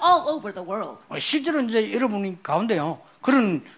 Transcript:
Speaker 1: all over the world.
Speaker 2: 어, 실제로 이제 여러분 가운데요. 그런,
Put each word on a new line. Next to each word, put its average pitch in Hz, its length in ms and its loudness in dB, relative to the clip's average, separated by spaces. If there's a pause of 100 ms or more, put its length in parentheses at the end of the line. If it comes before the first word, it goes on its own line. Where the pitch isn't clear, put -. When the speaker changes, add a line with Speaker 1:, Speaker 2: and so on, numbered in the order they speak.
Speaker 1:
all 349 240 4
over 285 240 -6
the 180 160 -12
world. 175 400 -8
Speaker 2:
어, 147 100 -8
실제로 294 440 0
이제 220 320 0
여러분 208 500 -2
가운데요. 165 560 -2 (220)
그런, 220 420 2 (140)